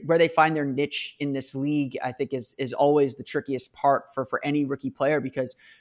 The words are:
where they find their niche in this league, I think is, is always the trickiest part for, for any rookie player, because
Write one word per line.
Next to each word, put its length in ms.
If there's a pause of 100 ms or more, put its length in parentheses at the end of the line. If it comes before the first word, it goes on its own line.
where 100
they 120
find 280
their 80
niche 540
in 140
this 220
league, 480
I 100
think 200
is, 240
is 160
always 440
the 80
trickiest 500
part 300 (100)
for, 100
for 180
any 220
rookie 260
player, 300
because 340 (260)